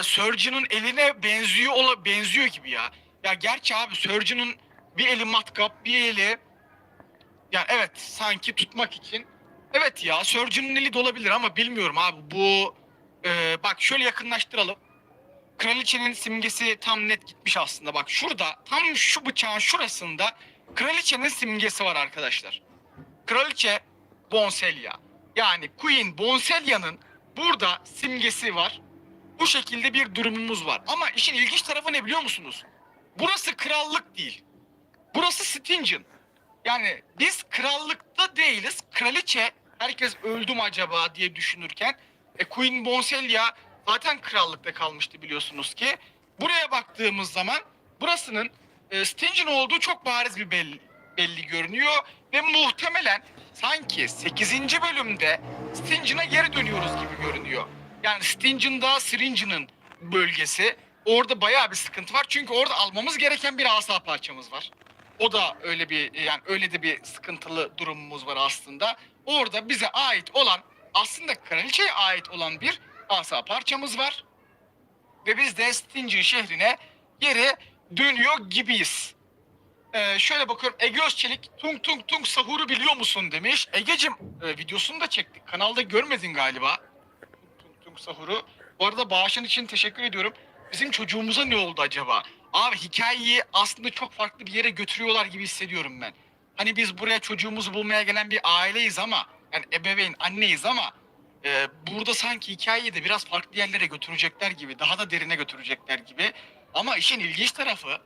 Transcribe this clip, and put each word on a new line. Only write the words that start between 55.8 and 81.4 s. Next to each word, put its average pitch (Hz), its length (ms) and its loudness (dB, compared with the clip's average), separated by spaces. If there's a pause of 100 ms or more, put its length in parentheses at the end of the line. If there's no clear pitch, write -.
geri 320 260 4
dönüyoruz 214 400 -2
gibi 151 300 -6
görünüyor. 143 440 -4 (360)
Yani 208 220 0
Sting'in 269 580 2
daha 262 180 4
Syringe'nin 214 720 -2 (300)
bölgesi. 175 760 2 (280)
Orada 233 360 4
bayağı 220 300 4
bir 190 60 -8
sıkıntı - 380 -6
var. 277 140 4
Çünkü 269 240 -2
orada 269 220 2
almamız 208 440 0
gereken 277 400 2
bir 247 200 4
asa 202 200 0
parçamız 135 540 -6
var. 139 180 -10 (480)
O 220 140 4
da 190 300 0
öyle 165 260 -2
bir, 151 260 -2
yani 151 320 -2
öyle 190 260 0
de 170 100 -4
bir 160 220 -2
sıkıntılı 160 720 -8
durumumuz 147 480 -10
var 143 140 -4
aslında. 143 560 -2 (300)
Orada 220 420 0
bize 226 200 0
ait 240 480 0
olan, 214 240 4 (340)
aslında 262 400 0
kraliçeye 262 580 0
ait 185 380 0
olan 160 300 -4
bir 311 200 0 (280)
asa 165 360 0
parçamız 254 540 -2
var. 269 260 -2 (1040)
Ve 220 120 2
biz 254 180 2
de 240 160 2
Sting'in 233 500 -2
şehrine 208 540 4 (440)
geri 269 360 4 (400)
dönüyor 254 540 4
gibiyiz. 214 640 -2 (800)
Ee, 202 260 2
şöyle 285 300 2
bakıyorum. 247 320 -4
Ege 240 260 2
Özçelik, - 520 -4